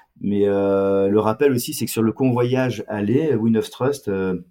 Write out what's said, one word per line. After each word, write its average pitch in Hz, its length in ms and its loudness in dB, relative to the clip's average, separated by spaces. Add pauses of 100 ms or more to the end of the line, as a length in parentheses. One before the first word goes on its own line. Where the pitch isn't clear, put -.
(220)
Mais, 101 260 0
euh, 98 600 2
le 104 100 2
rappel 110 320 2
aussi, 127 220 -4
c'est 117 120 -6
que - 60 -6
sur 113 120 0
le 110 80 2
convoyage 123 760 0
aller, 117 480 0
Wind 113 220 2
of 107 140 -2
Trust, 135 360 -4
euh, 95 320 -2 (120)